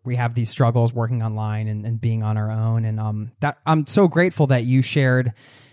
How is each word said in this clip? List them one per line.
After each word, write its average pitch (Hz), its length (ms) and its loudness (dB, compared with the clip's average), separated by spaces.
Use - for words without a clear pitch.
we 123 120 -6
have 120 180 -2
these 117 160 -2
struggles 117 420 2
working 117 300 -2
online 107 460 -4
and, 107 180 -4
and 117 160 -4
being 113 220 -2
on 110 140 0
our 107 120 -2
own. 113 360 0
And, 110 140 -2
um, 107 320 -6
that, 147 260 -4
I'm 156 180 2
so 202 220 4
grateful 165 400 2
that 123 180 2
you 131 160 4
shared 127 520 2